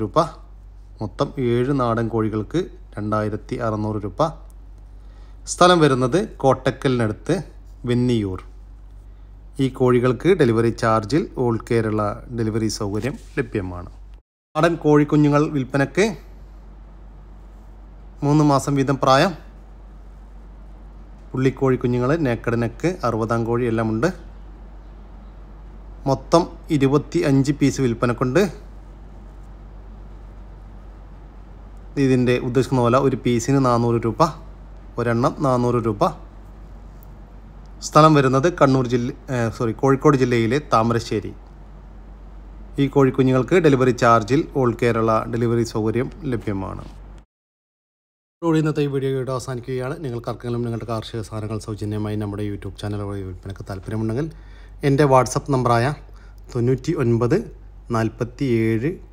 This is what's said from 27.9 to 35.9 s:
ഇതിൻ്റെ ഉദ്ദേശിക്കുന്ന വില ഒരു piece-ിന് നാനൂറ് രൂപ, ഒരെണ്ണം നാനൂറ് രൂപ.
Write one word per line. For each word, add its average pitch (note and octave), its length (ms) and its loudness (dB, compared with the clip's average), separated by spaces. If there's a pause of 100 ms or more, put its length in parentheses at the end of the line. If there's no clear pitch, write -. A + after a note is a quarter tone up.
ഇതിൻ്റെ B2+ 320 4 (100)
ഉദ്ദേശിക്കുന്ന B2 400 2
വില A#2 100 4
ഒരു C3+ 280 2
piece-ിന് C3 400 2
നാനൂറ് A#2 400 2
രൂപ, A2+ 160 0 (800)
ഒരെണ്ണം A#2+ 400 0
നാനൂറ് B2 480 2
രൂപ. G#2+ 160 0 (1800)